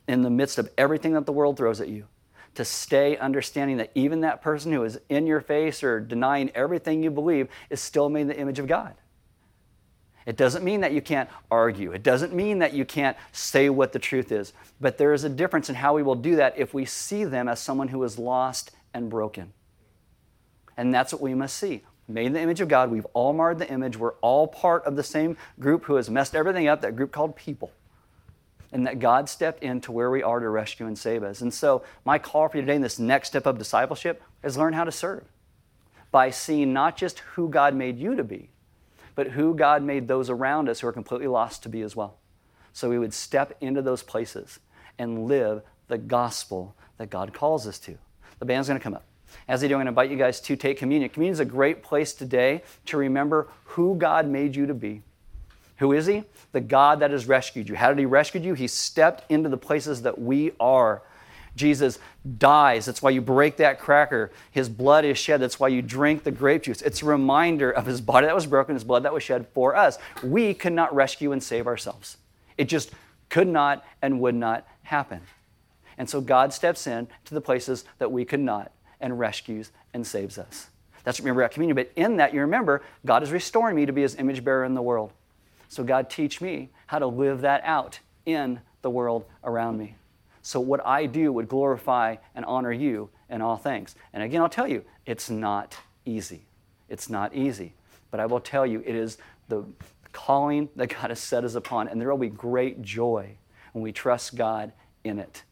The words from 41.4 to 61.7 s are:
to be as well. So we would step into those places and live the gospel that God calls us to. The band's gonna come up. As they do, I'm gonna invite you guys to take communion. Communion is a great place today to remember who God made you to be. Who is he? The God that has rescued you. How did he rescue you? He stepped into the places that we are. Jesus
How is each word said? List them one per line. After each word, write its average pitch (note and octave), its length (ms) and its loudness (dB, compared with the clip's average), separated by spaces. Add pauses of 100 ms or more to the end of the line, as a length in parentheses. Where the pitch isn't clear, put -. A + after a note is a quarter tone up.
to A2+ 60 -14
be A2+ 140 -8
as G#2 120 -10
well. G#2 240 -8 (540)
So A#2+ 180 -4
we A#2+ 80 0
would A2 160 -4
step - 460 -2
into C3+ 200 -4
those C3 220 -2
places - 560 -10 (400)
and A#2 280 -6
live A2 360 0 (240)
the A#2 120 -4
gospel A2+ 760 -4 (240)
that G#2+ 120 -12
God G2 220 -8
calls D3 360 -2
us F#2+ 100 -12
to. - 180 -18 (440)
The B2 40 -10
band's B2+ 220 0
gonna C3+ 140 -2
come G#2 140 -8
up. - 100 -16 (420)
As C3 140 -2
they C#3+ 80 2
do, C#3 60 2
I'm C#3 80 2
gonna C3 80 -2
invite B2+ 200 2
you C#3 60 -6
guys B2+ 240 2
to C#3 160 -4
take C#3 220 -2
communion. C#3 320 0
Communion F3 240 0
is D#3 40 -4
a D3+ 60 2
great C#3 400 0
place D3+ 280 0
today C3 500 0 (240)
to D#3 100 -4
remember C#3+ 500 0 (200)
who F3 280 0
God D#3+ 320 2
made C#3 300 -2
you C#3 100 0
to C#3+ 80 -2
be. G#2+ 280 -8 (760)
Who C#3 160 4
is D#3 140 2
he? G#3 180 0 (260)
The C3 100 -2
God C#3 380 6
that C#3+ 140 2
has B2 140 -2
rescued B2+ 420 0
you. G#2 80 -6
How B2 140 6
did C#3+ 80 2
he C3+ 80 4
rescue D3 340 2
you? F3 140 -2
He B2+ 120 -4
stepped - 640 2
into D#3 180 4
the C3 80 -2
places C#3 460 -4
that A#2 180 -2
we C#3 380 0
are. A#2 440 4 (540)
Jesus C#3+ 420 2 (400)